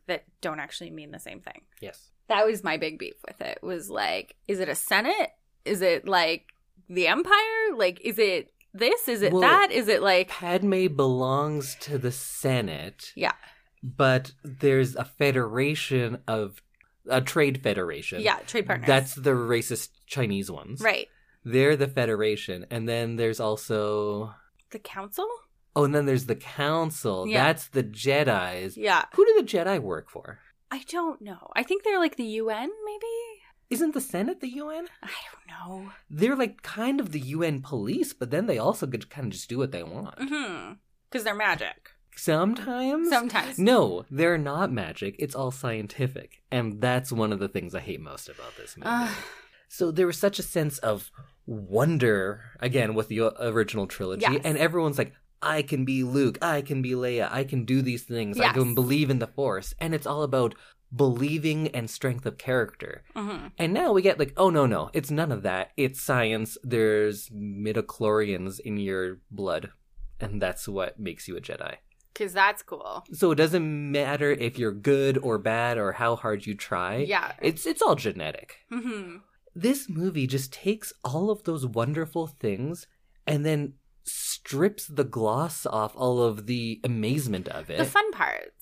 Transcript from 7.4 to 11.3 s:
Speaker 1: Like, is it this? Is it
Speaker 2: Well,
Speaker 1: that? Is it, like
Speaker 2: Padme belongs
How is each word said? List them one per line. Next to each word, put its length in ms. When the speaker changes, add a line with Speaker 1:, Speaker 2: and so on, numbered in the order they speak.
Speaker 1:
Like, 280
is 160
it 360
this? 360
Is 120
it 140
Speaker 2:
Well, 80
Speaker 1:
that? 280
Is 180
it, 140
like 260
Speaker 2:
Padme 580
belongs 920